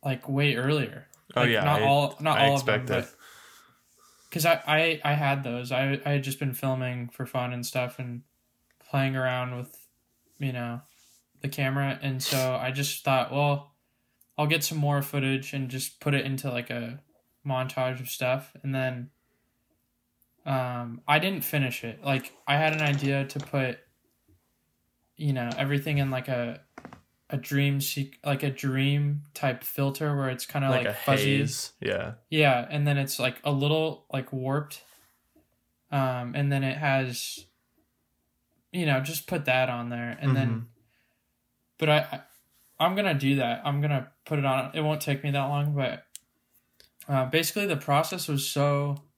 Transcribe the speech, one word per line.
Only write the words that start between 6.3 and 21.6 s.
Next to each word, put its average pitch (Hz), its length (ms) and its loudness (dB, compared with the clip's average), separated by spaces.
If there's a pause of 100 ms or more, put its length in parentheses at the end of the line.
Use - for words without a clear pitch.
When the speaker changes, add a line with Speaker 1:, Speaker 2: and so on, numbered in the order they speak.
Speaker 1:
been 135 140 -2
filming 127 540 -4
for 127 160 -8
fun 123 280 -4
and 123 120 -6
stuff 123 360 -4
and 123 220 -8 (680)
playing 135 260 0
around 127 400 -2
with, - 300 -12 (520)
you 135 140 -2
know, 120 280 -4 (600)
the 143 60 -4
camera, 135 540 0
and 131 200 -2
so 131 340 0
I 123 140 -2
just 143 340 -4
thought, 131 280 2
"Well, 143 420 0 (640)
I'll 151 80 2
get 151 180 2
some 160 140 -2
more 143 240 2
footage 135 520 -2
and 135 160 -4
just 131 300 -8
put 143 140 0
it 139 120 0
into, 135 240 -4
like, 120 200 -6
a 120 320 -8 (440)
montage 131 540 -2
of 127 100 -10
stuff." 131 520 -2
And 135 120 -2
then, 131 360 -4 (1400)
um, 123 600 -4
I 147 120 4
didn't 180 260 -2
finish 135 400 -2